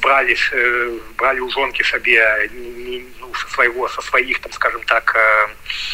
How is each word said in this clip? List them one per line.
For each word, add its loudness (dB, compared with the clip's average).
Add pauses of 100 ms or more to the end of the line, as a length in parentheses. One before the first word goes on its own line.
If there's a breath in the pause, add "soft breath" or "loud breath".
бралі, 4
э, 0 (180)
бралі 0
ў -4
жонкі -2
сабе, 2
не, -12
не, -10 (160)
ну, -14
са -8
свайго, 0
са -8
сваіх, 0
там, -12
скажем -2
так, 2
э, 4 (460 loud breath)